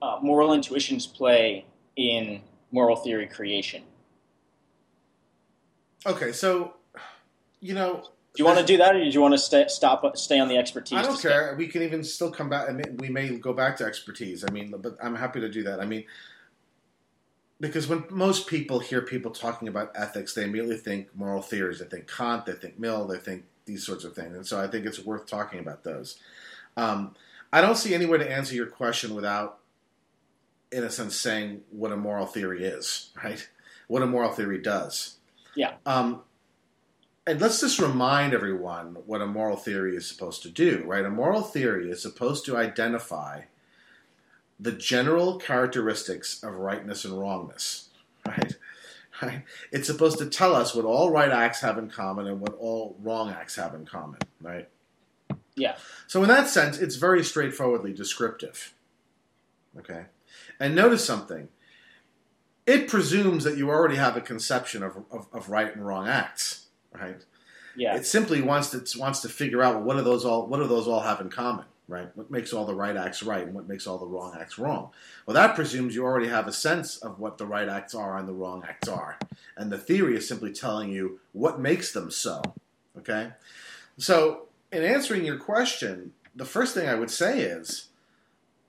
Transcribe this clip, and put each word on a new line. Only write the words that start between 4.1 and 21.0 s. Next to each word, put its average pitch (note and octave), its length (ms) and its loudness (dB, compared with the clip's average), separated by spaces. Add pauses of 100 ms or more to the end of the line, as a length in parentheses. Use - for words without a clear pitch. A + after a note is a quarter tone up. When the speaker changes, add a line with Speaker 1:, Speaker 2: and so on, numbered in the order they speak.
Speaker 2:
Okay, C3+ 260 0
so, F3+ 420 0 (840)
you F#3+ 140 -8
know, F3+ 280 -2
Speaker 1:
Do - 400 -4
you - 20 8
wanna E3+ 120 10
Speaker 2:
there's F3+ 100 6
Speaker 1:
do F#3+ 120 10
that, F#3 180 12
or - 60 4
do D3+ 60 2
you C#3 120 4
wanna C#3+ 180 10
sta-, C#3+ 300 8
stop, C#3 480 4
stay - 220 2
on C3 100 4
the B2+ 100 4
expertise B2 400 0
Speaker 2:
I G3+ 40 4
don't C4+ 120 2
Speaker 1:
discussion? D#3+ 240 2
Speaker 2:
care. D3 180 0
We D#3+ 120 -2
can E3+ 140 -2
even D#3+ 220 -2
still - 260 -2
come C#3+ 180 -6
back, C#3+ 200 -2
and C3 320 -6
we C3 80 -6
may C3+ 300 -2
go B2+ 140 -2
back C3 260 2
to A#2+ 60 -4
expertise. G2+ 600 -8
I G2 60 -2
mean, G#2 260 -8
but G2+ 240 -10
I'm A#2 120 -6
happy B2 260 -6
to A2 80 -4
do G#2 160 -6
that. G2 160 -6
I G2 60 -6
mean, A2 180 -6 (1600)
because D3+ 280 -4
when E3 220 -2
most F#3+ 360 2
people C#3 340 -2
hear B2+ 200 -2
people A#2+ 300 -4
talking A#2 380 -6
about G#2 260 -6
ethics, G#2 400 -6
they A2 100 -4
immediately A2 320 -2
think G2+ 400 -8